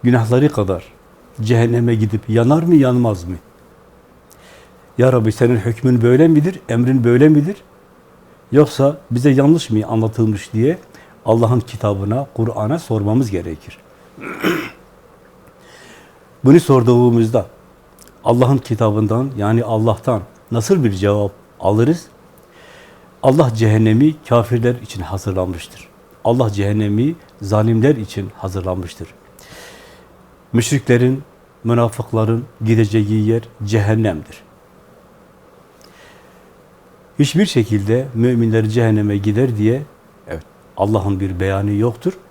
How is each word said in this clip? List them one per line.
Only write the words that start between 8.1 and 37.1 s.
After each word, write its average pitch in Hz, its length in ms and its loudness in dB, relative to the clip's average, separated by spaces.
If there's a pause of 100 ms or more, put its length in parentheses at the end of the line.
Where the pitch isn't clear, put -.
Yoksa 160 440 2 (140)
bize 120 200 2
yanlış 139 400 2
mı 107 160 0
anlatılmış?" 110 680 -2
diye 135 260 0 (480)
Allah'ın 117 340 2
kitabına, 104 760 -4
Kur'an'a 117 440 -4
sormamız 110 520 -2
gerekir. 85 480 -10 (400)
<clears throat> - 60 -16 (2250)
Bunu 147 160 8
sorduğumuzda 120 840 2 (760)
Allah'ın 123 340 2
kitabından, 110 800 -2
yani 110 280 0
Allah'tan 110 580 -2 (280)
nasıl 127 340 0
bir 104 80 0
cevap 101 400 -2 (280)
alırız? 117 460 0 (1160)
Allah 135 320 2
cehennemi 110 600 2 (140)
kafirler 120 460 0
için 110 260 -14
hazırlanmıştır. 92 880 -8 (360)
Allah 117 260 2
cehennemi 104 640 -2 (280)
zalimler 110 540 2
için 101 400 -10
hazırlanmıştır. 92 720 -8 (1500)
Müşriklerin, 127 680 0 (420)
münafıkların 113 800 -2 (200)
gideceği 107 600 0
yer 113 160 0 (220)
cehennemdir. 104 800 -2 (2750)